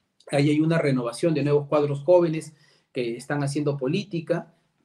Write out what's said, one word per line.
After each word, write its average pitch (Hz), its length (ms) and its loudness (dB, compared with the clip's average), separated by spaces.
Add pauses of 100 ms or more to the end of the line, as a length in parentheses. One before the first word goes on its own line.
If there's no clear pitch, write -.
(320)
Ahí 143 200 4
hay 151 80 2
una 160 180 2
renovación 135 560 0
de 143 100 0
nuevos 143 240 2
cuadros 147 360 0
jóvenes 170 500 2 (380)
que 120 260 -4
están 143 260 -4
haciendo 143 340 -2
política. 170 760 -4 (320)